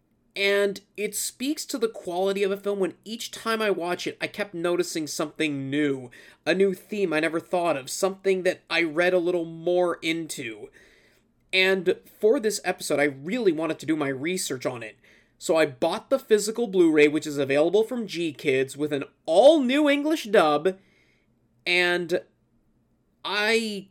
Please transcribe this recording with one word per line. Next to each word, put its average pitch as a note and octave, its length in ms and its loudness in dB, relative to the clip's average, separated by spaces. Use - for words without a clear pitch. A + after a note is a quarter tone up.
and G3+ 460 0
it G3+ 180 -6
speaks - 520 -6
to C#4 100 -8
the A3+ 100 -2
quality G3 560 -2
of F#3+ 80 0
a G3 60 -4
film G3+ 220 -4
when F3 160 -2
each A3 260 -12
time A3+ 300 -4
I G#3 100 0
watch F3 340 -4
it, D#3 140 -8
I - 80 -6
kept G3+ 260 -8
noticing E3+ 540 -2
something D3 640 -4
new, C3+ 420 -2
a D#3+ 80 2
new F#3+ 200 2
theme F#3+ 400 -4
I D#3 80 0
never D#3+ 180 -2
thought E3+ 380 -2
of, C3 120 -12
something F#3+ 540 -2
that F3 260 -2
I E3 140 0
read F3 300 0
a F#3 40 4
little E3+ 280 0
more E3+ 560 0
into. D3 680 -6
And F#3 420 4
for A3+ 180 4
this G#3+ 280 -2
episode, D#3 340 -2
I C#3+ 60 4
really E3 480 0
wanted D#3 260 -4
to - 60 -14
do D#3 100 0
my C#3+ 140 -2
research C#3+ 560 -4
on B2 180 -6
it. G#2+ 140 -16
So - 180 0
I D#3+ 100 4
bought E3 440 -4
the C4+ 100 0
physical A3 480 0
Blu-ray, E3 400 6
which D3+ 200 0
is C#3+ 100 -6
available D3+ 460 2
from A3+ 240 -6
G D#3+ 260 -6
Kids, C3+ 420 -2
with D3 160 -4
an C#3+ 140 -6
all-new C#4 640 6
English D4 360 0
dub, F3 520 2
and F3 560 0
I G#3 640 -2